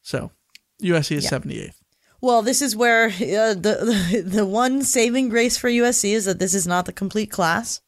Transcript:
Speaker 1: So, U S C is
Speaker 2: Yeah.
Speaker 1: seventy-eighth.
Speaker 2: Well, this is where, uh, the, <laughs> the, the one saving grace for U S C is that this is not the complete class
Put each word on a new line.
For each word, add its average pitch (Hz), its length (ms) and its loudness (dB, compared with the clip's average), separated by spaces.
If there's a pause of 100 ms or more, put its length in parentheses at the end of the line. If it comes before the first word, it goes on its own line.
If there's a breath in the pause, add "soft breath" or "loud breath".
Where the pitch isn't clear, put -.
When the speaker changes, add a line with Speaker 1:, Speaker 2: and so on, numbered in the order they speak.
Speaker 1:
So, - 280 -8 (500)
U 180 160 2
S 147 120 0
C 151 80 -2
is 139 80 -2
Speaker 2:
Yeah. - 60 -2
Speaker 1:
seventy-eighth. 120 500 -8 (400)
Speaker 2:
Well, 240 220 4
this 269 200 0
is 233 120 -2
where, 226 320 4
uh, 208 480 0
the, 196 560 0
<laughs> - 0 -
the, 208 120 0
the 190 240 0
one 254 360 0
saving 247 460 2
grace 233 280 2
for 247 120 -2
U 240 160 2
S 240 140 2
C 208 160 0
is 214 100 0
that 185 140 -2
this 185 160 0
is 185 120 -2
not 175 200 0
the - 60 -10
complete 208 380 -4
class 185 580 -2